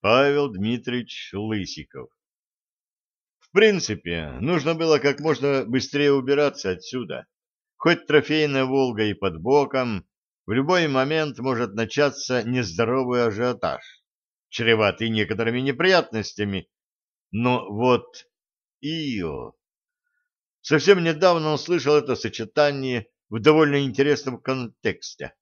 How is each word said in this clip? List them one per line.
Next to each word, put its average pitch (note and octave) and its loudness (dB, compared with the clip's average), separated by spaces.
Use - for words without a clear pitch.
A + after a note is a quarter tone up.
Павел C#3 2
Дмитриевич A#2 -6
Лысиков. F#2+ -8
В - -20
принципе, A2 2
нужно D#3 0
было D#3+ 2
как C#3 0
можно C#3 0
быстрее C#3+ 0
убираться C#3 0
отсюда. F2+ -8
Хоть E3+ 0
трофейная D3+ 2
«Волга» B2+ 0
и G#2 0
под F2 -4
боком, B2 0
в G2 -4
любой D#3+ 2
момент C#3+ 0
может A#2+ -2
начаться B2+ -2
нездоровый A#2+ -2
ажиотаж, G#2 -4
чреватый A2+ 2
некоторыми A2+ -2
неприятностями. A#2+ 0
Но A#2 -2
вот A#2+ 0
ИО. G#2 -8
Совсем E3+ 4
недавно E3 2
он D3+ 0
слышал D3+ 0
это C3+ 0
сочетание B2+ -2
в A2 -6
довольно D3 4
интересном C3+ -2
контексте. - -8